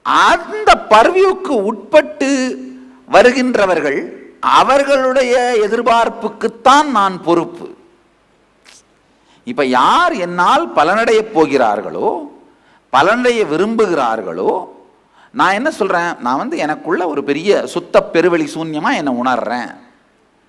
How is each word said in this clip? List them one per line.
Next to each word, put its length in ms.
அந்த 880
பர்வியூக்கு 580
உட்பட்டு 800
வருகின்றவர்கள், 1000
அவர்களுடைய 1200
எதிர்பார்ப்புக்குத்தான் 1200
நான் 400
பொறுப்பு. 520
இப்ப 220
யார் 480
என்னால் 600
பலனடைய 480
போகிறார்களோ, 1080
பலனடைய 560
விரும்புகிறார்களோ, 1200
நான் 220
என்ன 180
சொல்றேன், 480
நான் 180
வந்து 200
எனக்குள்ள 500
ஒரு 160
பெரிய 440
சுத்த 360
பெருவெளி 500
சூன்யமா 420
என்னை 180
உணர்றேன். 520